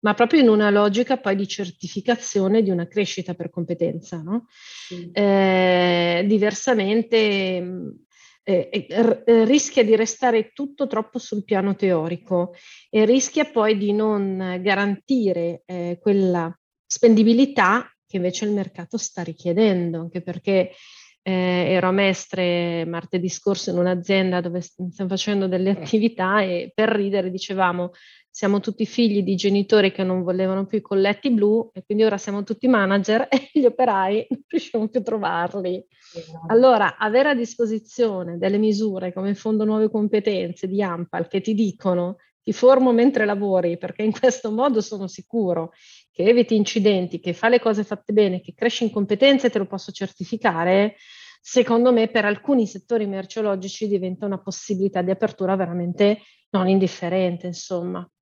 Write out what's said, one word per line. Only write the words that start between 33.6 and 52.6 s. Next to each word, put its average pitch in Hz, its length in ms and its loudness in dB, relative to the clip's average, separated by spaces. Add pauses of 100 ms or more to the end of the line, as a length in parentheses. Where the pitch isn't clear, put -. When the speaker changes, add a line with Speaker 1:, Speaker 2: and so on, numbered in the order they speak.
Speaker 1:
operai 220 640 0
non - 160 -6
riusciamo - 420 -4
più 240 120 -2
a - 20 -10
trovarli". 185 840 -4 (300)
Speaker 2:
Esatto. 160 320 -16
Speaker 1:
Allora, 226 500 6
avere 233 340 2
a 277 40 2
disposizione 220 1040 -2
delle 190 180 0
misure 202 560 0
come 190 160 -4
il 202 80 -2
Fondo 214 300 -2
Nuove 214 240 2
Competenze 202 760 -2
di 196 160 -2
anpal 170 460 -6
che 190 140 -4
ti 220 100 -2
dicono 185 640 -2 (320)
ti 214 60 -2
formo 254 400 6
mentre 233 320 4
lavori, 190 500 0
perché 185 260 -10
in 220 80 0
questo 240 400 0
modo 233 300 0
sono 196 260 -8
sicuro 180 680 -4 (380)
che - 120 -6
eviti 226 340 4
incidenti, 196 640 0
che 175 140 -6
fa 226 160 0
le 240 100 4
cose 214 240 0
fatte 208 300 -8
bene, 196 260 2
che - 140 -18
cresci 233 300 -2
in 220 60 -2
competenze, 254 600 2
te 226 80 -2
lo 190 80 -2
posso - 260 -12
certificare, 196 1040 -2 (480)
secondo 247 500 2
me 226 160 2
per 220 160 -2
alcuni 220 420 0